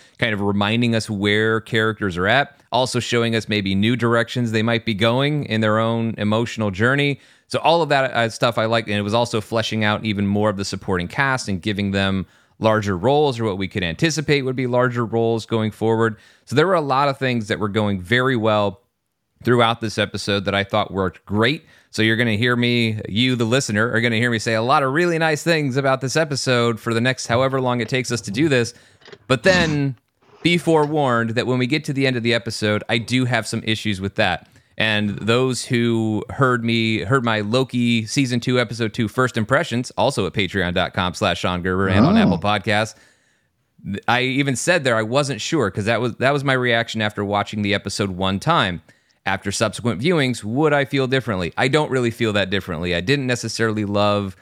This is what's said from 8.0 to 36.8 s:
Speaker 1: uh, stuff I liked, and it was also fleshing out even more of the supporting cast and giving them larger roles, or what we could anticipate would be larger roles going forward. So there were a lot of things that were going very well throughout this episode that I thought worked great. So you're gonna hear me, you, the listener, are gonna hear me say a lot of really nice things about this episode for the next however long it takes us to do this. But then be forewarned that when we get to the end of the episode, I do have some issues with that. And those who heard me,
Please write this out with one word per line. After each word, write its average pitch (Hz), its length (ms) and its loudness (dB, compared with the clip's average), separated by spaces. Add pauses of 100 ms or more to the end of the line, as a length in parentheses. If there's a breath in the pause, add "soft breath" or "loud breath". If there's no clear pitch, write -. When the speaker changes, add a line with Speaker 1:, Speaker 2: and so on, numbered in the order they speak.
Speaker 1:
uh, 117 160 0
stuff 120 300 -2
I 110 80 0
liked, 113 240 0
and 104 80 0
it 104 40 0
was 104 120 -2
also 117 260 0
fleshing 110 440 -2
out 104 200 0
even 101 220 0
more 104 240 2
of 98 80 -4
the 98 80 -4
supporting 92 420 -4
cast 135 400 -2
and 95 140 -4
giving 101 300 -2
them 98 340 0 (360 soft breath)
larger 107 320 2
roles, 127 460 0
or 113 40 -2
what 95 120 -2
we 98 100 -4
could 92 160 -6
anticipate 143 600 -2
would 127 120 -4
be 127 120 -2
larger 123 360 0
roles 113 440 0
going 110 240 -2
forward. 110 480 0 (260 soft breath)
So 123 100 -10
there 151 120 4
were 190 80 2
a 165 80 0
lot 139 260 2
of 135 80 -2
things 117 320 -2
that 107 100 0
were 104 120 -2
going 101 320 0
very 127 340 2
well 107 460 0 (600)
throughout 117 380 4
this 110 160 -4
episode 101 480 -2
that 98 100 0
I 98 80 2
thought 104 300 -2
worked 92 320 -4
great. 113 400 0 (260 soft breath)
So 107 120 -2
you're 110 140 4
gonna 113 200 0
hear 123 200 2
me, 117 520 0
you, 127 260 2
the 117 120 0
listener, 117 440 0
are 113 120 0
gonna 117 140 0
hear 120 140 0
me 113 80 0
say 117 140 -2
a 110 80 0
lot 139 220 2
of 131 100 0
really 170 240 0
nice 160 260 0
things 147 360 0
about 135 240 0
this 131 140 -4
episode 123 640 0
for 117 140 -4
the 113 80 2
next 127 280 -2
however 131 340 2
long 123 180 0
it - 80 -4
takes 127 240 -2
us 113 80 -2
to 104 100 -10
do 143 200 2
this. 120 240 2 (520 loud breath)
But 131 160 0
then 151 540 2 (460)
be 170 160 4
forewarned 147 720 2
that 113 160 -2
when 127 120 0
we 127 80 0
get 151 180 -2
to 143 100 -4
the 135 120 0
end 127 120 0
of 113 40 -4
the 117 120 2
episode, 107 560 -2
I 117 80 2
do 123 260 0
have 120 220 0
some 113 180 -6
issues 107 380 -4
with 98 140 -6
that. 92 340 -2 (300 soft breath)
And 104 380 0
those 123 480 0
who 113 640 0
heard 123 340 0
me, 113 380 0